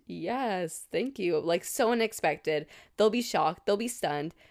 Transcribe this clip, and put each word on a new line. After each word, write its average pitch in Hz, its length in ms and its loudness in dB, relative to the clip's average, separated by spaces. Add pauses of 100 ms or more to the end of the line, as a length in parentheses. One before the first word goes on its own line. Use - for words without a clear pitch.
yes, 180 840 -4
thank 233 280 -4
you." 175 180 2
Like, 170 260 0
so 233 280 2
unexpected. 160 760 0 (320)
They'll 208 140 6
be 240 100 0
shocked. 165 440 0
They'll 202 120 4
be 233 100 -2
stunned. 151 460 -4 (160)